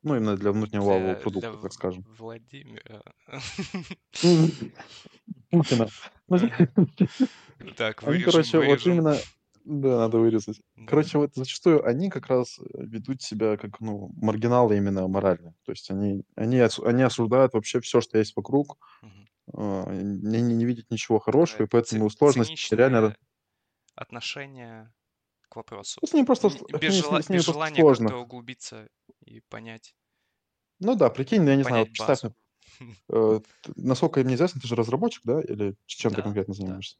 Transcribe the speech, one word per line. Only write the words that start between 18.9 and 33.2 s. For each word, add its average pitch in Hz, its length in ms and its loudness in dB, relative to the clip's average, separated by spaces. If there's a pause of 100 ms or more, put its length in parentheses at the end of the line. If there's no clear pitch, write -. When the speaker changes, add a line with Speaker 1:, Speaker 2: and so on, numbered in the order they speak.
Speaker 2:
Мгм. 101 240 -20 (280)
Speaker 1:
А, 98 340 -6
они 101 680 -2
не 117 120 0
видят 120 240 -6
ничего 110 300 0
хорошего, 113 160 0
Speaker 2:
Такое 139 300 2
Speaker 1:
и - 40 -8
поэтому 110 400 2
Speaker 2:
ци-, - 0 -
Speaker 1:
сложность 127 420 4 (180)
реально 123 280 4
ра- - 20 4
Speaker 2:
циничное 107 180 0 (800)
отношение 120 1000 -16 (540)
к - 80 -20
вопросу. 110 460 -14
Speaker 1:
Ну, 320 60 -4
с - 60 -8
ними 277 120 4
просто 247 220 2
Speaker 2:
Н-, - 20 2
Speaker 1:
с-, 139 180 -12
Speaker 2:
без - 180 -4
Speaker 1:
с - 20 2 (100)
ними, - 0 -
Speaker 2:
жела-, 151 240 -2
Speaker 1:
с - 80 -8
ними - 0 -
Speaker 2:
без 180 120 2
Speaker 1:
просто - 20 2
Speaker 2:
желания 160 400 2
как-то 139 200 8
Speaker 1:
сложно. 110 120 -2
Speaker 2:
углубиться 120 720 -16 (360)
и 110 160 -20
понять. 113 540 -18 (840)
Speaker 1:
Ну 214 160 0
да, 139 140 4
прикинь, 151 320 0
ну, 143 80 6
я 135 60 6
не 139 80 2
знаю, 120 180 2
вот - 20 4
Speaker 2:
Понять 110 80 -14
Speaker 1:
представь, 113 40 -12
Speaker 2:
базу. 113 380 -2 (460)
<laughs> 117 160 -20 (140)
Speaker 1:
нап-, - 0 -
э, 110 300 4 (220)